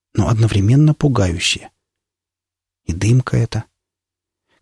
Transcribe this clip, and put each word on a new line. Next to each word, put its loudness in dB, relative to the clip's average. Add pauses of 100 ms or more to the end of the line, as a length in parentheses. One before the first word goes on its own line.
(140)
но -2
одновременно 2
пугающее. -4 (1160)
И -8
дымка 0
эта. -4 (960)